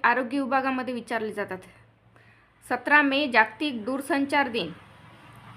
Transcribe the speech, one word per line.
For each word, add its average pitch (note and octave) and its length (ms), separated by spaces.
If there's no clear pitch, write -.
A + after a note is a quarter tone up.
आरोग्य B3 380
विभागामध्ये B3+ 520
विचारले A3 400
जातात. F#3+ 260
सतरा D4 320
मे C#4 260
जागतिक A#3 580
दूरसंचार C#4 640
दिन, G3 240